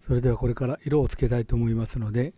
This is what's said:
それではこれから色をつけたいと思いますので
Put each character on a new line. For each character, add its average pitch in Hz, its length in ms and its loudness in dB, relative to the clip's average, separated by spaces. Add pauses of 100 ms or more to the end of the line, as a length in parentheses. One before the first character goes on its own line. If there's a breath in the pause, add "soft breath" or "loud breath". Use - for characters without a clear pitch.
そ - 120 -2
れ 123 80 2
で 127 80 2
は 117 80 2
こ 127 100 0
れ 120 60 0
か 127 140 -4
ら 143 160 -4
色 147 180 2
を 123 60 2
つ - 80 -4
け 123 140 0
た 120 100 2
い 113 60 -2
と - 100 0
思 117 140 2
い 113 60 2
ま 113 100 -2
す 117 140 -6
の 107 120 -4
で 123 260 -2